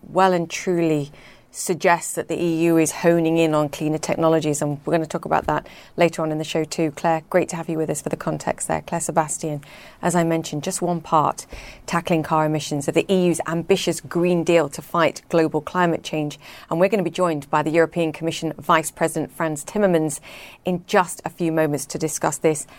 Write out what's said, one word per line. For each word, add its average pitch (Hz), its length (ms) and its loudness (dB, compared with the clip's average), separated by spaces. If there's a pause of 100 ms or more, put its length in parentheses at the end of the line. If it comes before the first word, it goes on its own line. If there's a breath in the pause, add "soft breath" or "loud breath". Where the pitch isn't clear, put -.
well 185 320 4
and 170 160 0
truly 160 640 0 (440 loud breath)
suggests 170 580 0
that 160 120 -4
the 165 100 -4
E 165 280 0
U 165 140 4
is 156 120 4
honing 165 480 2
in 160 160 4
on 151 140 2
cleaner 151 280 -4
technologies, 160 640 2
and 147 240 -4
we're 147 60 -4
gonna 160 160 0
talk 165 180 -6
about 156 220 0
that 151 180 -2 (320 loud breath)
later 170 240 2
on 156 120 -2
in 151 60 -4
the 156 40 -4
show 156 220 -2
too. 156 260 -2
Claire, 160 400 -2
great 175 200 2
to - 40 -8
have 165 140 -8
you 160 100 -4
with 156 100 -2
us 156 140 -4
for - 60 -8
the 165 80 -2
context - 500 -4
there. 160 160 -2
Claire 170 180 -6
Sebastian, 156 640 -4 (400 loud breath)
as 175 140 0
I 170 80 4
mentioned, 160 400 -2
just 185 180 -6
one 175 180 0
part, 147 460 0 (400 loud breath)
tackling 170 380 0
car 156 200 2
emissions 151 440 -2
of 147 60 0
the 160 140 2
E 185 180 4
U's 165 200 2
ambitious 170 540 0
Green 175 420 0
Deal 165 280 4
to - 120 -10
fight - 460 0
global 160 320 2
climate 170 420 0
change, 151 380 -6 (300 loud breath)
and 165 100 0
we're 190 80 6
gonna 196 160 0
be 240 60 -2
joined 165 400 -2
by 151 120 2
the 156 80 -2
European 160 400 2
Commission 156 480 -4
Vice 160 320 0
President 160 400 -2
Frans 156 340 -4
Timmermans 170 540 2 (460 loud breath)
in 180 240 -2
just 185 360 0
a 170 60 -6
few 165 220 -2
moments 151 340 0
to - 120 -8
discuss 160 380 -2
this 156 300 0 (120)